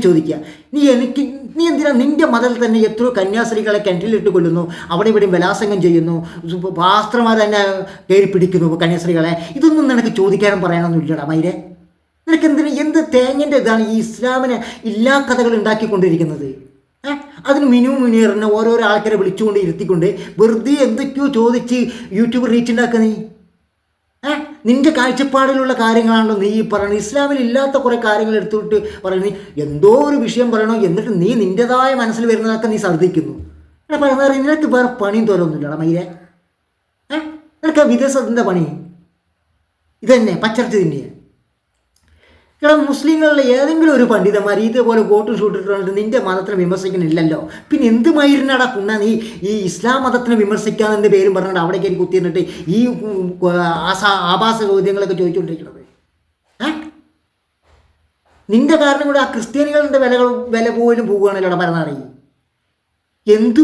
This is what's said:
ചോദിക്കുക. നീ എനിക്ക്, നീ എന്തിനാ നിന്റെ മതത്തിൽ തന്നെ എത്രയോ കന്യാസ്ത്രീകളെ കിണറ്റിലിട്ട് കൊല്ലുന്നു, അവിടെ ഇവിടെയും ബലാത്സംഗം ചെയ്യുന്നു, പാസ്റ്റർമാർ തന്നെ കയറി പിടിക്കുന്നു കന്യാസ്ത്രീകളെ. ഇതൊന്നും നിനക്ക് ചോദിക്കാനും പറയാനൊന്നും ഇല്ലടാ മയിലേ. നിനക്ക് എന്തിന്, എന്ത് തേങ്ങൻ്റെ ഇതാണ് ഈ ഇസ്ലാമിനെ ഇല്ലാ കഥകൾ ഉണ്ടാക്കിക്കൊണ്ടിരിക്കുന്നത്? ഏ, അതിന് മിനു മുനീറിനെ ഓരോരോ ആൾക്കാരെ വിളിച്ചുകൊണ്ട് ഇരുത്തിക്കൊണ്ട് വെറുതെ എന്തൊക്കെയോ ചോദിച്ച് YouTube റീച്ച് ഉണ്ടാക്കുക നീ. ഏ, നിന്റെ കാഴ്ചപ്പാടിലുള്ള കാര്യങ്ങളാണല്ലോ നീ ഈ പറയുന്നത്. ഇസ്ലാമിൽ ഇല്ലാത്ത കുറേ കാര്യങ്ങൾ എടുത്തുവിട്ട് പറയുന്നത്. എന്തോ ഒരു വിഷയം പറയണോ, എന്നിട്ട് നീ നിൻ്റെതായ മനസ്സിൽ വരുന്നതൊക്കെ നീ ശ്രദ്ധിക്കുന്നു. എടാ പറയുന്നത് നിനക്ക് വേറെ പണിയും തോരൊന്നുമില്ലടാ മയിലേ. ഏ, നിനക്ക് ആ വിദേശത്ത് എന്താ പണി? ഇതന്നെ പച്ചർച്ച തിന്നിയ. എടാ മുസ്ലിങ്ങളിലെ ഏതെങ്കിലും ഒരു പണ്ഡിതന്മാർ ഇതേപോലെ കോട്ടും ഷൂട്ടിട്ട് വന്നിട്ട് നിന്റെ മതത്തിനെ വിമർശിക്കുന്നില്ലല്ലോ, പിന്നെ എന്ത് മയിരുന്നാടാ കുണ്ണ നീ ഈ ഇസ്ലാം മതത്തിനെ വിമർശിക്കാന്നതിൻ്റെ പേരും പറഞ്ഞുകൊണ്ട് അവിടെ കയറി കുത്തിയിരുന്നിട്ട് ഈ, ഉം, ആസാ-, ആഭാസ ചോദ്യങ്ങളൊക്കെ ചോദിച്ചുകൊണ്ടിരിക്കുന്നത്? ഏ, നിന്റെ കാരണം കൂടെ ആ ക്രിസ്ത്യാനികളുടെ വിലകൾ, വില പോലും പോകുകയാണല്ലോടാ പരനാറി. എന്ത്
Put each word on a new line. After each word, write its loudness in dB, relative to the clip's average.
ചോദിക്കുക. 2
നീ 2
എനിക്ക്, 0
നീ 0
എന്തിനാ 0
നിന്റെ 2
മതത്തിൽ 0
തന്നെ 2
എത്രയോ -2
കന്യാസ്ത്രീകളെ -2
കിണറ്റിലിട്ട് 0
കൊല്ലുന്നു, 2
അവിടെ 0
ഇവിടെയും 2
ബലാത്സംഗം 0
ചെയ്യുന്നു, 2
പാസ്റ്റർമാർ 2
തന്നെ 2
കയറി 6
പിടിക്കുന്നു 0
കന്യാസ്ത്രീകളെ. 0
ഇതൊന്നും 4
നിനക്ക് 0
ചോദിക്കാനും 2
പറയാനൊന്നും 0
ഇല്ലടാ -4
മയിലേ. 0
നിനക്ക് 2
എന്തിന്, 0
എന്ത് 0
തേങ്ങൻ്റെ 2
ഇതാണ് 0
ഈ 0
ഇസ്ലാമിനെ -2
ഇല്ലാ 2
കഥകൾ 2
ഉണ്ടാക്കിക്കൊണ്ടിരിക്കുന്നത്? -2
ഏ, -8
അതിന് 2
മിനു 2
മുനീറിനെ 2
ഓരോരോ 2
ആൾക്കാരെ 0
വിളിച്ചുകൊണ്ട് -2
ഇരുത്തിക്കൊണ്ട് -2
വെറുതെ 2
എന്തൊക്കെയോ -2
ചോദിച്ച് 0
YouTube 0
റീച്ച് 0
ഉണ്ടാക്കുക 2
നീ. 0
ഏ, -2
നിന്റെ 4
കാഴ്ചപ്പാടിലുള്ള 0
കാര്യങ്ങളാണല്ലോ 2
നീ 0
ഈ -2
പറയുന്നത്. -2
ഇസ്ലാമിൽ -2
ഇല്ലാത്ത 0
കുറേ 0
കാര്യങ്ങൾ 0
എടുത്തുവിട്ട് -2
പറയുന്നത്. -4
എന്തോ 4
ഒരു 0
വിഷയം 0
പറയണോ, 0
എന്നിട്ട് -2
നീ 2
നിൻ്റെതായ 2
മനസ്സിൽ -2
വരുന്നതൊക്കെ 0
നീ -2
ശ്രദ്ധിക്കുന്നു. 0
എടാ -2
പറയുന്നത് 2
നിനക്ക് 0
വേറെ 2
പണിയും 0
തോരൊന്നുമില്ലടാ -2
മയിലേ. 0
ഏ, -4
നിനക്ക് 2
ആ 4
വിദേശത്ത് 0
എന്താ 0
പണി? 0
ഇതന്നെ 4
പച്ചർച്ച -2
തിന്നിയ. -2
എടാ 6
മുസ്ലിങ്ങളിലെ 2
ഏതെങ്കിലും 2
ഒരു 4
പണ്ഡിതന്മാർ 2
ഇതേപോലെ 2
കോട്ടും 2
ഷൂട്ടിട്ട് -2
വന്നിട്ട് -4
നിന്റെ -2
മതത്തിനെ -4
വിമർശിക്കുന്നില്ലല്ലോ, -2
പിന്നെ 0
എന്ത് 2
മയിരുന്നാടാ 2
കുണ്ണ -4
നീ 0
ഈ -2
ഇസ്ലാം -2
മതത്തിനെ 0
വിമർശിക്കാന്നതിൻ്റെ 0
പേരും 2
പറഞ്ഞുകൊണ്ട് -2
അവിടെ -2
കയറി -2
കുത്തിയിരുന്നിട്ട് 0
ഈ, 4
ഉം, -4
ആസാ-, 0
ആഭാസ 0
ചോദ്യങ്ങളൊക്കെ 0
ചോദിച്ചുകൊണ്ടിരിക്കുന്നത്? -6
ഏ, -4
നിന്റെ 4
കാരണം 0
കൂടെ 2
ആ -4
ക്രിസ്ത്യാനികളുടെ 0
വിലകൾ, 2
വില 0
പോലും 2
പോകുകയാണല്ലോടാ 0
പരനാറി. -4
എന്ത് 2